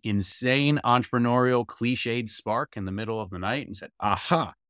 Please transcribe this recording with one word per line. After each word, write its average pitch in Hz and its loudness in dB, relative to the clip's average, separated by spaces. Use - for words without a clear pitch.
insane 127 2
entrepreneurial 123 2
cliched 120 -2
spark 117 -4
in 101 -6
the 95 -4
middle 110 -4
of 104 -8
the 92 -8
night 117 -4
and - -12
said, - -14
"Aha." 165 2